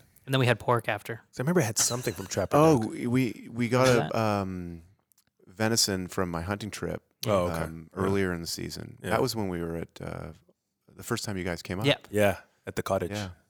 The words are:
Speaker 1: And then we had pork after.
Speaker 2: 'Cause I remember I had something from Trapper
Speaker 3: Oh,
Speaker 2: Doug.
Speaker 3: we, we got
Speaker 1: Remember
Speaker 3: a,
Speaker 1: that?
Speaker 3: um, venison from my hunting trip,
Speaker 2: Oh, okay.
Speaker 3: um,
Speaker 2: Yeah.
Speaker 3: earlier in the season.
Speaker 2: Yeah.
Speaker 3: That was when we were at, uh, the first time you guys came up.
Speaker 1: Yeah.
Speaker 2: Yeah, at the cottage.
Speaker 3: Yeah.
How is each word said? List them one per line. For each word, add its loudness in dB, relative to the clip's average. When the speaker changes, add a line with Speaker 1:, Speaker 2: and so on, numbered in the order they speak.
Speaker 1:
And -4
then 4
we 6
had 4
pork 0
after. -4
Speaker 2:
'Cause -16
I -2
remember 4
I 4
had -2
something 0
from -10
Trapper 2
Speaker 3:
Oh, 8
Speaker 2:
Doug. -2
Speaker 3:
we, 0
we 0
got 6
Speaker 1:
Remember 6
Speaker 3:
a, -6
Speaker 1:
that? 0
Speaker 3:
um, -8
venison 0
from -2
my -4
hunting -4
trip, -6
Speaker 2:
Oh, 2
okay. -2
Speaker 3:
um, -10
Speaker 2:
Yeah. -2
Speaker 3:
earlier 2
in -4
the -8
season. -10
Speaker 2:
Yeah. -4
Speaker 3:
That 2
was -2
when -2
we -4
were -6
at, -10
uh, -10
the -18
first -4
time -6
you -4
guys -4
came -6
up. 0
Speaker 1:
Yeah. 2
Speaker 2:
Yeah, 2
at -10
the -4
cottage. -2
Speaker 3:
Yeah. -6